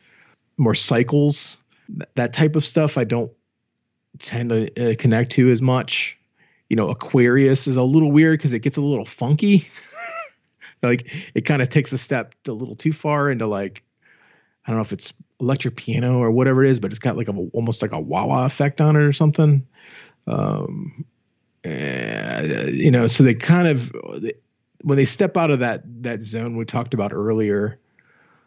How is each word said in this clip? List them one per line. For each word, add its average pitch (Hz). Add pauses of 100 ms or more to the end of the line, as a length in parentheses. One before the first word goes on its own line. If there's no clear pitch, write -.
(560)
more 113
cycles, 143 (320)
th-, -
that 139
type 156
of 151
stuff, 151
I 127
don't 117 (840)
tend 117
to, 113
uh, 110
connect 113
to 127
as 117
much. - (520)
You 113
know, 104
Aquarius 131
is 131
a 127
little 143
weird 156
'cause 131
it 117
gets 131
a 151
little 139
funky. 151
<laughs> - (1080)
Like, 123 (240)
it -
kinda 139
takes 135
a 131
step - (140)
a 135
little 123
too 156
far 147
into, 113
like, 98 (840)
I 117
don't 113
know 110
if 107
it's - (260)
electric 131
piano 123
or 117
whatever 131
it 135
is, 123
but 98
it's 110
got, 110
like, 113
a, 104 (200)
almost 113
like 107
a 78
wah-wah 107
effect -
on 151
it 147
or 143
something. 147 (640)
Um, 50 (580)
and, 64
uh, 60
you -
know, 120
so -
they 120
kind 170
of, 123 (320)
they, 113 (480)
when 139
they 139
step 185
out 165
of 135
that, 117 (180)
that 117
zone 113
we 113
talked 120
about 101
earlier 107 (680)